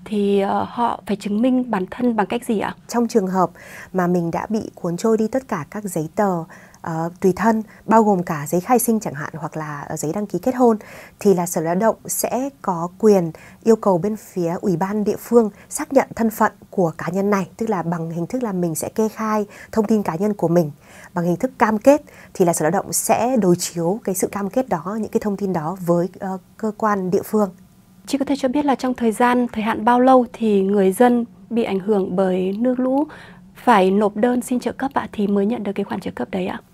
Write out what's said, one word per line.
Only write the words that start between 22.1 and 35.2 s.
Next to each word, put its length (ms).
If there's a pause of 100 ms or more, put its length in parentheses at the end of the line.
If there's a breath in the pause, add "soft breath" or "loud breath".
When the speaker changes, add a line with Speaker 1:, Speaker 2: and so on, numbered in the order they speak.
Speaker 2:
thì 100
là 80
Sở 100
Lao 80
động 220
sẽ 440
đối 200
chiếu 480
cái 100
sự 140
cam 220
kết 180
đó, 320
những 100
cái 100
thông 160
tin 160
đó 240 (100)
với, 220 (120)
ờ, 180 (180)
cơ 220
quan 320
địa 140
phương. 260 (560)
Speaker 1:
Chị 120
có 60
thể 140
cho 100
biết 160
là 100
trong 200
thời 180
gian, 400
thời 100
hạn 220
bao 160
lâu 320
thì 300
người 300
dân 320 (260)
bị 120
ảnh 180
hưởng 360
bởi 360
nước 280
lũ 240 (600 loud breath)
phải 260
nộp 260
đơn 260
xin 180
trợ 120
cấp 220
ạ, 180
thì 140